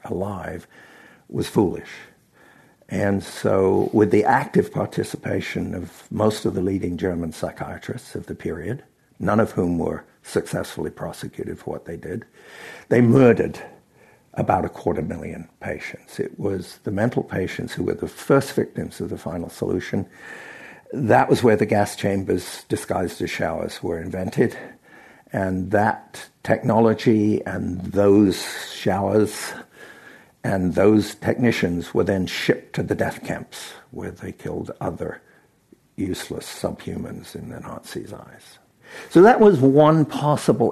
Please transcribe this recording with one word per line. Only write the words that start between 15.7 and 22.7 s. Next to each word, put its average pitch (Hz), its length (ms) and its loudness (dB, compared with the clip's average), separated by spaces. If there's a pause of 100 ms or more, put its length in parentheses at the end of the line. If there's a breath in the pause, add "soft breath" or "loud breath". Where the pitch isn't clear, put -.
It - 220 -8
was 98 460 -6
the 113 60 -6
mental 107 320 0
patients 92 500 -6
who - 100 -6
were - 120 -2
the 82 120 -6
first - 460 0
victims - 480 -6
of 87 80 -6
the 95 80 -8
final 85 320 -8
solution. 95 560 -4 (880 loud breath)
That 123 340 2
was - 160 2
where 110 140 6
the 107 80 2
gas 104 320 0
chambers 95 720 -2
disguised - 520 -4